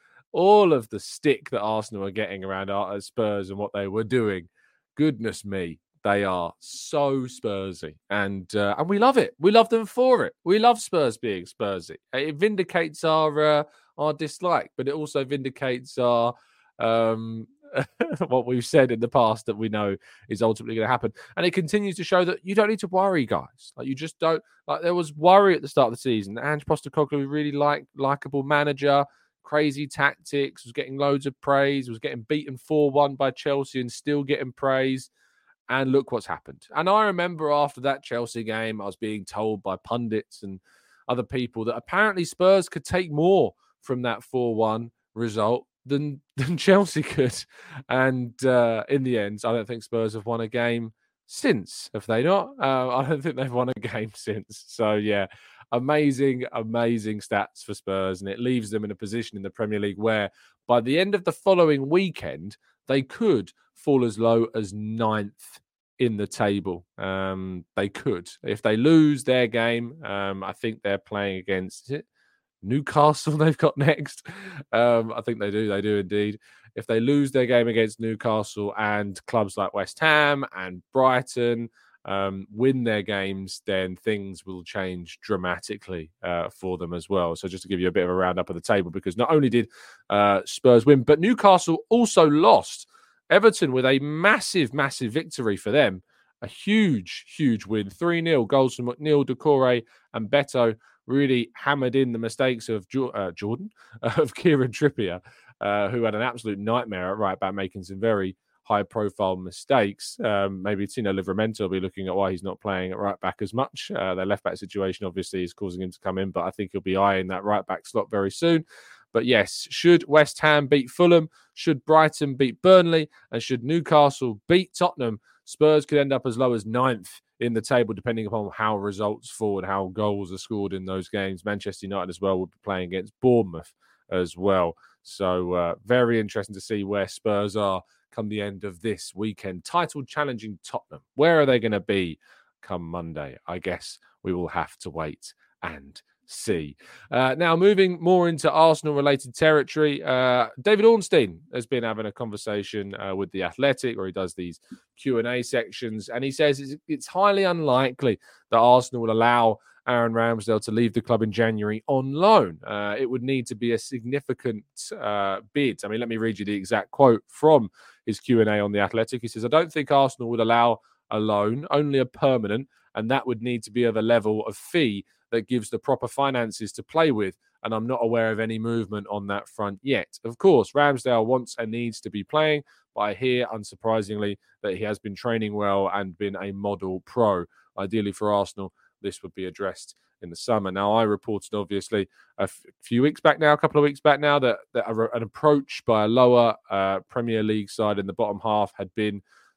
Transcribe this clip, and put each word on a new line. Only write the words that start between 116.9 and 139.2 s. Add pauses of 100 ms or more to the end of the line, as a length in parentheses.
eyeing
that
right
back
slot
very
soon. (480)
But
yes,
should
West
Ham
beat
Fulham, (240)
should
Brighton
beat
Burnley, (240)
and
should
Newcastle
beat
Tottenham, (240)
Spurs
could
end
up
as
low
as
ninth (300)
in
the
table,
depending
upon
how
results
fall
and
how
goals
are
scored
in
those
games.
Manchester
United
as
well
would
be
playing
against
Bournemouth (380)
as
well. (260)
So,
uh, (100)
very
interesting
to
see
where
Spurs
are (300)
come
the
end
of
this
weekend.